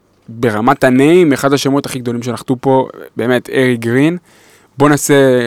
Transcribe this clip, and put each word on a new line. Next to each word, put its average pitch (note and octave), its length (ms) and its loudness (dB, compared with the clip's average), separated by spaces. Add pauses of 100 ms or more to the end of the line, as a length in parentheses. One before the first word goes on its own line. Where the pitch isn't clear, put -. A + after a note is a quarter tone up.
(280)
ברמת A#2 560 -2
הניים, C#3+ 480 4
אחד C3+ 200 -2
השמות C#3 340 -2
הכי C3 120 -10
גדולים A#2+ 240 -8
שנחתו A#2+ 380 -6
פה, C3 280 0 (280)
באמת, A#2+ 340 -2
ארי B2+ 260 0
גרין. B2+ 400 0 (640)
בוא C#3 100 4
נעשה D3 260 0 (320)